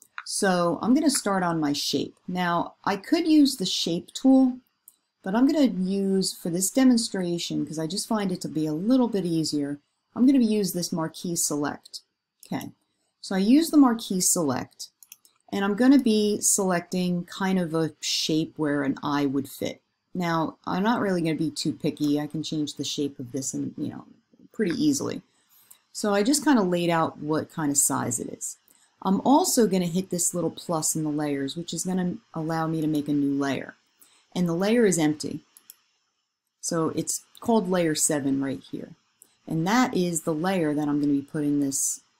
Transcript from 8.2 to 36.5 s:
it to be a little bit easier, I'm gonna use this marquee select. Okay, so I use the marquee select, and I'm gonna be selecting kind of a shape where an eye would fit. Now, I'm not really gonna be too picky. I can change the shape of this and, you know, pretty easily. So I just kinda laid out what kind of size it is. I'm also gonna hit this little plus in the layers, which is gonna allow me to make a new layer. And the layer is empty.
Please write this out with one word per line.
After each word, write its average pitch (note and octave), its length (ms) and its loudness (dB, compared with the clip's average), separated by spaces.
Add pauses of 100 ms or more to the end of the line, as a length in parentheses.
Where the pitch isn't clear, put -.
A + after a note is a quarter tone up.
it F3 120 -6
to D#3 60 -6
be D#3 180 -2
a D#3 80 -2
little A#3 340 2
bit G3 160 -2
easier, D3+ 560 -2 (340)
I'm A#3+ 120 4
gonna C#4 140 6
use G#3+ 320 2
this E3+ 200 -4
marquee E3+ 440 -4
select. - 640 -4 (420)
Okay, - 280 -10 (500)
so - 120 -8
I F#3+ 40 0
use C4 320 4
the D#4+ 60 0
marquee A3+ 440 4
select, - 720 -2 (600)
and G3 140 -2
I'm G3+ 120 0
gonna C4 240 6
be G#3+ 400 2
selecting F3+ 840 0
kind F#3+ 340 -2
of E3 140 -2
a D#3+ 280 0
shape - 560 -2
where D3 260 0
an C#3 180 -2
eye C#3+ 260 0
would C3+ 220 -2
fit. - 320 -8 (320)
Now, E3 540 -2
I'm F#3 160 -2
not A3+ 180 0
really F#3 220 0
gonna D#3 140 0
be D3+ 160 -2
too D3+ 200 -4
picky. D3 460 0
I D3+ 80 -4
can D3+ 160 -6
change D3 320 -6
the C#3+ 100 -8
shape C#3 360 -6
of B2 100 -12
this C3+ 240 -6
and, C3+ 240 -6
you - 100 -6
know, - 180 -12 (460)
pretty G#3 220 -2
easily. C#3 480 0 (720)
So G#3 200 -2
I G3+ 120 2
just D4 180 2
kinda B3+ 200 4
laid F3 280 2
out D#3+ 280 0
what D3+ 320 -4
kind D3+ 200 -2
of C#3+ 80 0
size B2+ 400 0
it - 100 -8
is. - 280 -12 (460)
I'm F#3+ 180 0
also C4+ 480 4
gonna F#3 180 0
hit F3 240 -4
this F3 240 -2
little E3 160 -2
plus E3 460 -4
in D#3 80 -2
the D3+ 60 -2
layers, C#3+ 440 -4
which E3+ 180 -8
is E3+ 120 -6
gonna F3+ 320 -2 (180)
allow D#3+ 320 -2
me D#3+ 140 -2
to D#3 80 0
make D3 200 -2
a D3 40 -2
new C#3 260 0
layer. C#3 380 -4 (580)
And F3+ 140 0
the E3 60 -2
layer G#3+ 300 2
is F3 140 4
empty. D3+ 460 -2 (1160)